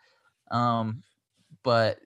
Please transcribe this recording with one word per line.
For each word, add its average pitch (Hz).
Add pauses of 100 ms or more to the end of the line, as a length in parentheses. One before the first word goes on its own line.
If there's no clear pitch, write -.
(520)
Um, 117 (600)
but, 113